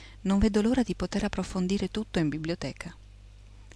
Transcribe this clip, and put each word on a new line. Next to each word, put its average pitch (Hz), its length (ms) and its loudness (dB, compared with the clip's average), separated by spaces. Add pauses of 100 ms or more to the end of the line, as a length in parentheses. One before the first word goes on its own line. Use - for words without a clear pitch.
(220)
Non 196 180 4
vedo 214 220 6
l'ora 240 220 4
di 185 120 -2
poter 202 280 -2
approfondire 190 680 0
tutto 214 300 -2
in 156 100 2
biblioteca. 156 680 -6 (800)